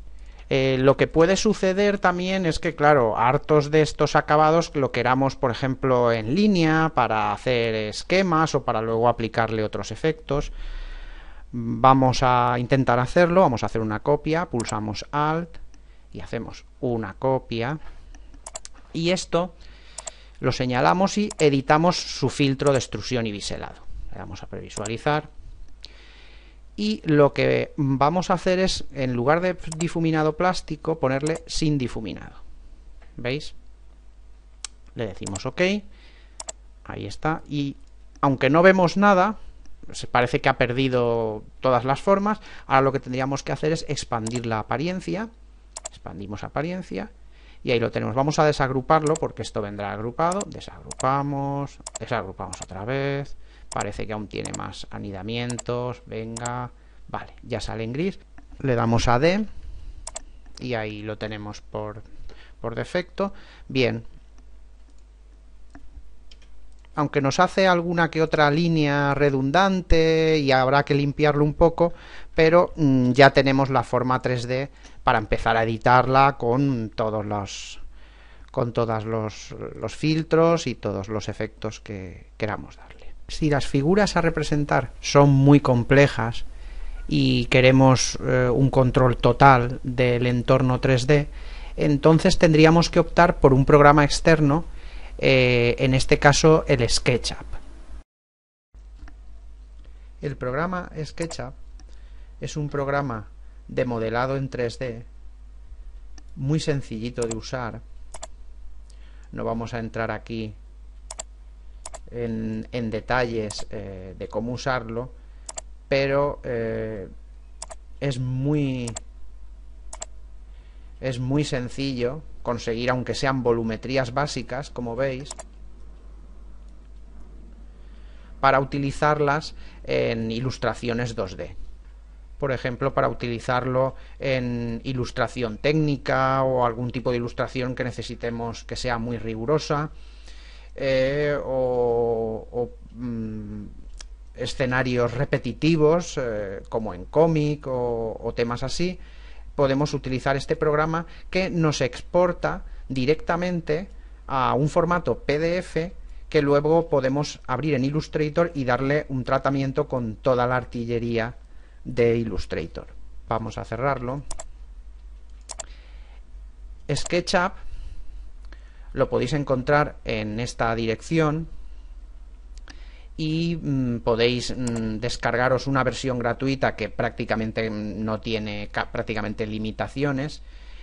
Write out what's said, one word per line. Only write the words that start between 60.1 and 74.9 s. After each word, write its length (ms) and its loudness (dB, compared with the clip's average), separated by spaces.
Y 140 -4
ahí 280 -4
lo 140 -6
tenemos 460 -8
por, 400 -8
por 140 -6
defecto. 580 -4
Bien. 380 2
Aunque 260 0
nos 180 2
hace 260 4
alguna 440 2
que 120 2
otra 280 4
línea 640 2
redundante 1200 4
y 140 4
habrá 320 6
que 100 0
limpiarlo 480 2
un 120 2
poco, 380 4
pero, 400 6
mm, 360 6
ya 180 10
tenemos 400 4
la 120 2
forma 400 0
tres 240 -2
D 240 -4